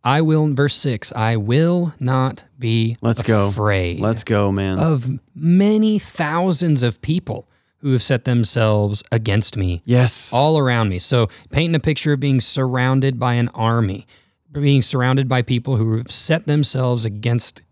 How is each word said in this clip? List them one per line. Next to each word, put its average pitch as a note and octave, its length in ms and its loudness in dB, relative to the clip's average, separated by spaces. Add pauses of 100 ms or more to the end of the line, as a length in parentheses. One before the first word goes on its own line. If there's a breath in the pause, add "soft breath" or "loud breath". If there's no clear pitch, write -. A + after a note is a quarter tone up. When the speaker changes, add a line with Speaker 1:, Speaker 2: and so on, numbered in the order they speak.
Speaker 1:
"I C#3 160 4
will," D#3 240 4
in D3 100 0
verse C#3 200 0
six, - 420 -6
"I A2+ 200 0
will D#3+ 640 0
not C3 440 -2 (140)
be A2+ 420 0
Speaker 2:
Let's A#2 220 -2
go. G#2 260 2
Speaker 1:
afraid F#2+ 520 0
Speaker 2:
Let's A2 240 -2
go, G2+ 280 0
man. F#2+ 260 -2
Speaker 1:
of C#3+ 300 0 (260)
many G3+ 640 2
thousands D#3+ 840 -2
of A#2+ 200 -2
people - 460 -6 (320)
who C#3 120 -2
have A#2+ 100 2
set B2 220 -2
themselves G#2+ 800 0 (100)
against A2 440 0
me F2 280 -4
Speaker 2:
Yes. B2 480 0
Speaker 1:
all D3+ 260 4
around A#2+ 300 2
me." F2+ 100 -4
So A#2 300 2 (220 loud breath)
painting E3 240 0
a D#3 60 0
picture D3+ 340 0
of C3 60 -2
being C3+ 200 2
surrounded C3 760 0
by B2 160 0
an A#2+ 200 0
army, A2+ 520 0 (460 soft breath)
being C#3 300 2
surrounded C3 460 0
by B2+ 140 2
people B2 340 -2
who A2 220 0
have A#2+ 120 -8
set - 360 -2
themselves B2+ 580 0
against A2 680 -4